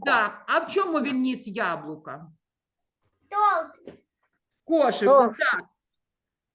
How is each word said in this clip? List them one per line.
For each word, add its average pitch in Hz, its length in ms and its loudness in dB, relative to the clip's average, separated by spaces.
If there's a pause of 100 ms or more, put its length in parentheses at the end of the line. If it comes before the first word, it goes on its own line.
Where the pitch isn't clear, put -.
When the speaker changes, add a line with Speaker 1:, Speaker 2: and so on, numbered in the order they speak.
Speaker 1:
так. 226 420 0
А 294 120 0
в 330 120 -6
чому 349 300 -2
він 262 200 -4
ніс 254 260 -4
яблука? 160 800 -8 (1000)
Speaker 2:
Торт. 392 680 -2 (520)
Speaker 1:
В - 160 -20
кошику, 262 460 2
Speaker 3:
Торт. 240 280 6
Speaker 1:
так. 240 240 -2 (920)